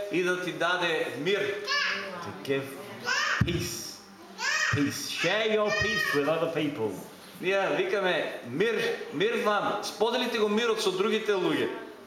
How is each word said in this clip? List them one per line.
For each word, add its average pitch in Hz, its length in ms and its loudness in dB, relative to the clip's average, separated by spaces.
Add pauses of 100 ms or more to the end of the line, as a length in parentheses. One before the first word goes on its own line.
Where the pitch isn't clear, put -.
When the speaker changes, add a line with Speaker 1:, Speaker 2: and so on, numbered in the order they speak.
(120)
Speaker 1:
и 180 120 2
да 180 200 0
ти 165 80 -4
даде 170 560 2 (120)
мир.“ 185 360 0 (680)
Speaker 2:
To - 280 -10
give 139 120 0 (840)
peace. - 440 -2 (840)
Peace. - 340 0
Share 208 380 0 (100)
your 214 140 4 (100)
peace - 240 2 (100)
with 143 120 4
other 165 260 2
people. 139 380 0 (500)
Speaker 1:
Ние 190 360 2
викаме: 180 680 0
„Мир, 202 340 2 (320)
мир 208 320 2
вам. 208 380 2
Споделите 233 540 0
го 214 120 2
мирот 226 320 2
со 190 100 2
другите 208 420 0
луѓе.“ 156 360 2 (380)